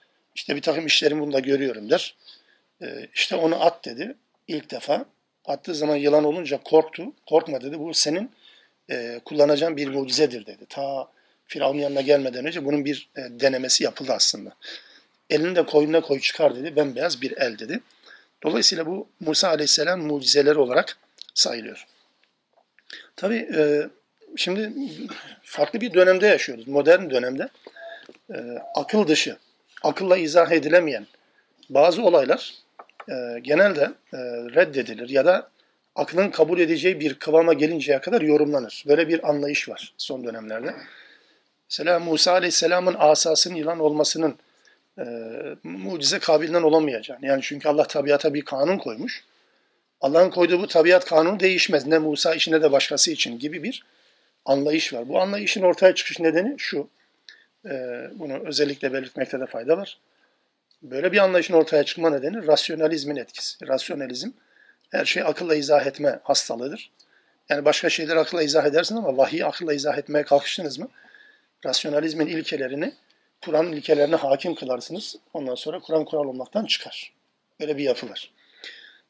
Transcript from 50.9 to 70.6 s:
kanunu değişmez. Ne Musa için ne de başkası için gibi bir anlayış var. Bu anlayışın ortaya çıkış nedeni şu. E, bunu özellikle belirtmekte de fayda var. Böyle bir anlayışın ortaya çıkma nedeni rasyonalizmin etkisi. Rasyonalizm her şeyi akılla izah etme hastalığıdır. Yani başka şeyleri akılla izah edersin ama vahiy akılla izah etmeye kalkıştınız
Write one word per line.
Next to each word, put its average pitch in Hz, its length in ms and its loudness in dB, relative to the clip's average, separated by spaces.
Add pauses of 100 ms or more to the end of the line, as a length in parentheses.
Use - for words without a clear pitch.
kanunu 175 360 2
değişmez. 175 460 2
Ne 160 120 4
Musa 156 360 0
için 160 180 -2
ne 160 100 4
de 151 100 4
başkası 139 380 2
için 120 280 -6
gibi 151 240 -8
bir 220 220 -10 (600)
anlayış 147 480 0
var. 120 160 -8
Bu 165 120 0
anlayışın 202 420 -2
ortaya 185 320 6
çıkış - 260 -6
nedeni 175 380 0
şu. - 300 -6 (800)
E, 196 40 -12 (420)
bunu 147 340 -10
özellikle 143 460 -2
belirtmekte 131 480 -6
de 131 60 -6
fayda 127 320 0
var. 196 200 -12 (840)
Böyle 143 300 -2
bir 202 60 2
anlayışın 185 360 4
ortaya 151 300 4
çıkma 165 260 0
nedeni 151 360 -4
rasyonalizmin 156 720 0
etkisi. - 520 -12
Rasyonalizm 135 640 -6 (600)
her - 140 -2
şeyi 175 200 -2
akılla 165 300 0
izah 143 320 2
etme 139 360 -2
hastalığıdır. 135 680 -4 (580)
Yani 143 160 -2
başka 151 260 2
şeyleri 160 280 0
akılla 160 240 0
izah 147 240 2
edersin 165 300 0
ama 170 200 -4
vahiy 135 280 2
akılla 156 300 -4
izah 143 240 -2
etmeye 147 260 -2
kalkıştınız 143 540 0